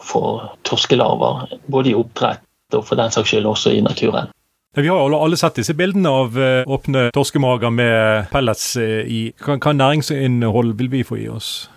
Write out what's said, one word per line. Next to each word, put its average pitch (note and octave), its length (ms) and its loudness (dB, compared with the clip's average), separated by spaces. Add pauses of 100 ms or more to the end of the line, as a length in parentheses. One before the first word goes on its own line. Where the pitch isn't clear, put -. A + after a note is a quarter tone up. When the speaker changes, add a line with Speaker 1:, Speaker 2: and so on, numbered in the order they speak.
Speaker 1:
for - 480 -4 (140)
torskelarver, B2 840 0 (240)
både C3 240 2
i - 0 -
oppdrett A#2 480 -2 (320)
og A2+ 100 -2
for - 120 -2
den A2+ 180 0
saks G#2+ 160 0
skyld G#2+ 160 0
også - 240 0
i A2 100 2
naturen. - 460 -2 (480)
Speaker 2:
Men C#3+ 80 0
vi D3+ 80 0
har F#3 80 2
alle, D3 240 2
alle E3 160 2
sett E3 160 0
disse B2 240 -4
bildene F#3 320 0
av, C3 240 0
eh, C3 320 0
åpne C3+ 480 0
torskemager B2+ 560 2
med A2+ 640 2
pellets, B2 440 0
eh, A2 300 -2
i. A#2 140 -4 (180)
Hva, D3 240 -2
hva D3+ 100 2
næringsinnhold B2+ 1000 2
vil B2 160 -2
vi C3 160 0
få A#2 160 -6
i A2 80 -8
oss? - 460 -10